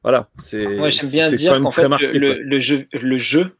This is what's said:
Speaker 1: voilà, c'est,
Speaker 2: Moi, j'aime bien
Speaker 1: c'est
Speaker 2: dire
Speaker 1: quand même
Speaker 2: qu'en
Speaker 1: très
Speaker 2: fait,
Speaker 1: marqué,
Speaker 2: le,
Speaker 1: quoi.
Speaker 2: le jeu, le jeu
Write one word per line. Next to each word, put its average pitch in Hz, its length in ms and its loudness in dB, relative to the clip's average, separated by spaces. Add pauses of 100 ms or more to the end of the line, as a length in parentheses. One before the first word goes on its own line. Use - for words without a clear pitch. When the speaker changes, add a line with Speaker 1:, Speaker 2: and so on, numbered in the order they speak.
Speaker 1:
voilà, 120 260 0 (100)
c'est, 107 260 -6
Speaker 2:
Moi, 101 240 -2
j'aime 147 220 -2
bien 160 180 2
Speaker 1:
c'est 139 60 2
Speaker 2:
dire 147 160 0
Speaker 1:
quand 135 60 6
même 135 80 0
Speaker 2:
qu'en 131 60 -2
Speaker 1:
très 165 100 0
Speaker 2:
fait, 139 80 4
Speaker 1:
marqué, 139 240 2
Speaker 2:
le, 139 220 2
Speaker 1:
quoi. - 80 -10
Speaker 2:
le 139 180 0
jeu, 135 320 -2
le 127 240 -2
jeu 165 420 0